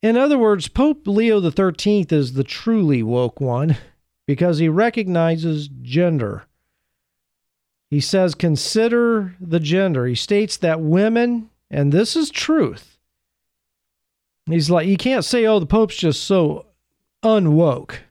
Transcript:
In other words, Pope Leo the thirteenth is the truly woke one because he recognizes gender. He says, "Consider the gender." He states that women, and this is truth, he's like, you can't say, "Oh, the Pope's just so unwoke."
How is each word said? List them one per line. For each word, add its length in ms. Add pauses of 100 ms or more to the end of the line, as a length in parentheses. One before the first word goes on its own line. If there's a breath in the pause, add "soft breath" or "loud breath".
In 140
other 220
words, 300
Pope 380
Leo 340
the 100
thirteenth 640
is 200
the 120
truly 580
woke 380
one 360 (500 loud breath)
because 320
he 100
recognizes 1000 (140)
gender. 640 (1500)
He 100
says, 340
"Consider 1040
the 200
gender." 460
He 80
states 440
that 220
women, 720 (200)
and 200
this 260
is 140
truth, 680 (1500)
he's 240
like, 160
you 100
can't 280
say, 220
"Oh, 120
the 80
Pope's 300
just 280
so 420 (560)
unwoke." 880